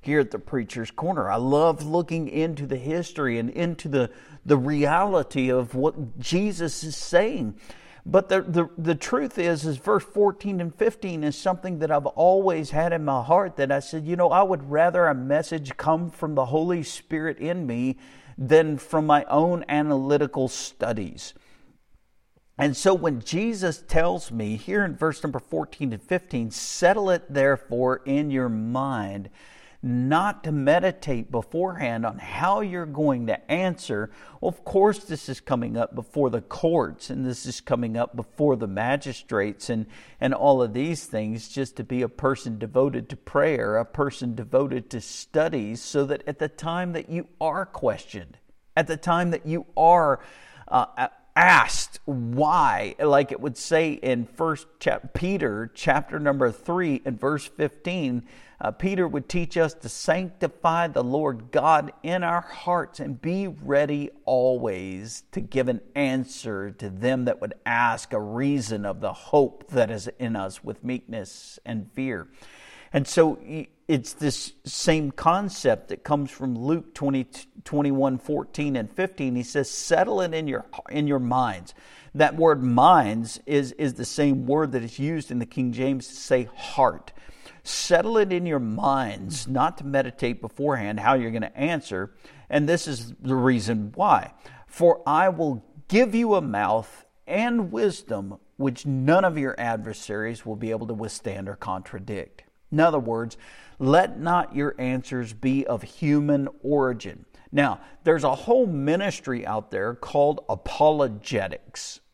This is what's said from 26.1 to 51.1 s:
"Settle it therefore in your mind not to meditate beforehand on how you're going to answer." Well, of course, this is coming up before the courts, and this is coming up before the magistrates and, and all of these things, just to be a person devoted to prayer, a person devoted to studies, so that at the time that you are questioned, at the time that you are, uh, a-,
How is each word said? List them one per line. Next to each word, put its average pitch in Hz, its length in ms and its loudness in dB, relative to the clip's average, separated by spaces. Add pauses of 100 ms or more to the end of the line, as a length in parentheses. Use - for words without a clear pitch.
"Settle 190 600 2
it 165 200 0
therefore 131 720 2
in 143 280 0
your 131 180 0
mind 110 800 -4 (540)
not 147 600 0
to 160 80 -4
meditate 147 800 2
beforehand 131 720 -4
on 113 140 -4
how 196 420 0
you're 180 240 -6
going 139 400 0
to - 260 -2
answer." 160 600 -2 (280)
Well, - 100 -2
of - 140 -10
course, 202 420 2
this 160 220 -10
is 135 120 -8
coming 117 360 -4
up 117 200 -2
before 131 340 0
the 113 120 -2
courts, - 680 -2
and 131 160 -6
this 123 220 -6
is - 140 -10
coming 117 360 -2
up 120 180 -2
before 135 400 0
the 110 120 -4
magistrates 110 1040 -2
and, 110 160 -2 (320)
and 131 160 0
all 135 260 4
of 110 120 0
these 147 340 -4
things, 110 420 -6
just - 280 -6
to 127 60 -8
be 127 200 -2
a 117 60 -2
person 127 500 -4
devoted 123 500 0
to 143 80 -12
prayer, 123 600 0
a 113 80 0
person 131 500 -4
devoted 127 560 -2
to 113 100 -8
studies, 139 800 -4
so 143 240 0
that 143 220 -4
at 143 100 -8
the 151 100 -2
time 170 460 -6
that - 160 -8
you 170 180 -6 (120)
are 160 260 -2
questioned, - 720 -6 (400)
at 160 80 2
the 160 120 -6
time 175 340 0
that - 160 -4
you 165 180 -4 (100)
are, 160 440 6 (480)
uh, 120 180 2 (100)
a-, 123 140 0 (260)